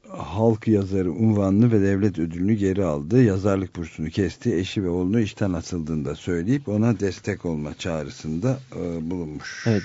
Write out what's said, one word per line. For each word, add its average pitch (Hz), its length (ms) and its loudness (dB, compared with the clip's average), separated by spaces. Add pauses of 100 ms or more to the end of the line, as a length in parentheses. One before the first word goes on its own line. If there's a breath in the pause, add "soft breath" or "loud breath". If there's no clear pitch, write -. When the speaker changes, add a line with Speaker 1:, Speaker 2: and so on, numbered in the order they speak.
(160)
Speaker 1:
Halk 107 520 2
yazarı 95 440 2
unvanını 104 600 4
ve 107 80 6
devlet 98 380 2
ödülünü 85 360 0
geri 98 300 2
aldı. 80 380 2
Yazarlık 98 540 2
bursunu 80 340 -6
kesti. 98 440 0
Eşi 95 300 -2
ve 90 40 0
oğlunu 90 320 2
işten 101 320 -2
atıldığını 82 520 -4
da 71 100 -4
söyleyip 95 540 -2
ona 107 320 2
destek 98 440 -4
olma 76 340 -4
çağrısında, 80 800 -4 (180)
e, 85 340 -6
bulunmuş. 82 560 -8
Speaker 2:
Evet, 107 180 4